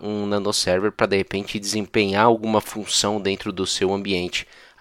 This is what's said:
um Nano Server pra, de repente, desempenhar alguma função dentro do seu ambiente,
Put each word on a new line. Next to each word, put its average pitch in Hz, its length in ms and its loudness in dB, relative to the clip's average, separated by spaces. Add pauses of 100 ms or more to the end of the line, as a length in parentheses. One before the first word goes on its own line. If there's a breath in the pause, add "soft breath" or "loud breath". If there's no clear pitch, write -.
um 104 220 -2
Nano 101 260 0
Server 95 400 0
pra, 110 160 0
de 98 80 0
repente, 98 440 -4
desempenhar 101 640 2
alguma 110 340 4
função 104 640 -2
dentro 98 320 -2
do 92 120 -4
seu 95 280 0
ambiente, 98 520 -2 (360 loud breath)